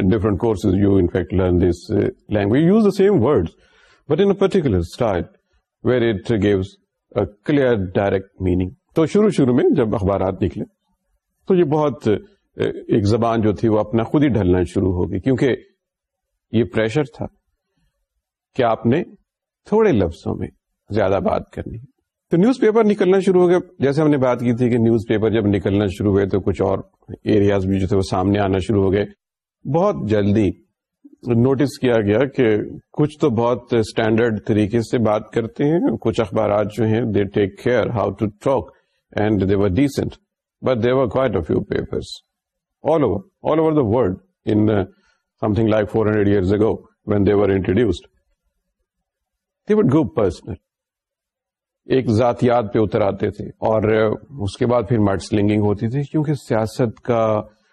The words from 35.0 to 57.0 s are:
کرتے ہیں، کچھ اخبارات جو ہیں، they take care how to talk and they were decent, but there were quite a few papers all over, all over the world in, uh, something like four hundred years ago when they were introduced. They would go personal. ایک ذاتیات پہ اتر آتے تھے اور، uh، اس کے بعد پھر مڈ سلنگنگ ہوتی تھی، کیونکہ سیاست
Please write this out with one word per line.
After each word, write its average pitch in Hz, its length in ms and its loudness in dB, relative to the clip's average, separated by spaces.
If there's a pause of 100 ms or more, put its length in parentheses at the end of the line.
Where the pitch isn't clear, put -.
کرتے 113 340 -4
ہیں، 180 360 0
کچھ 117 200 -2
اخبارات 104 520 0
جو 113 120 -2
ہیں، 110 180 0
they 101 340 -2
take 101 180 0 (120)
care 120 200 0 (120)
how 101 100 -2 (140)
to 104 80 -2 (180)
talk 120 260 -2 (380)
and 104 340 0
they 98 160 2
were 101 160 0
decent, 139 400 -2 (440)
but 117 240 -2
there 127 140 2
were 127 160 0
quite 120 260 0
a - 80 -8
few - 200 0
papers - 420 -6 (720)
all 151 240 2
over, 196 140 -2 (240)
all 156 180 0
over 156 140 0
the 131 160 2
world 98 240 0 (360)
in, 107 200 2
uh, 98 100 0 (580)
something 107 340 0
like 104 180 -2
four 110 160 2
hundred 101 240 2
years 98 240 0
ago 107 160 0 (360)
when 101 200 2
they 101 120 2
were 98 140 2
introduced. 95 560 -2 (1600)
They 214 120 2
would 139 160 2
go 151 100 2 (140)
personal. 92 400 -4 (1300)
ایک 131 240 0
ذاتیات 120 640 0
پہ 120 40 0
اتر 110 220 0
آتے 101 300 -2
تھے - 160 -10
اور، 110 360 -2 (120)
uh، 110 200 2 (280)
اس 98 140 -6
کے 127 100 -2
بعد 120 220 2
پھر 117 100 0
مڈ 98 240 0
سلنگنگ 104 400 0
ہوتی 104 260 -2
تھی، 139 140 -4
کیونکہ 151 320 -4
سیاست 110 680 -4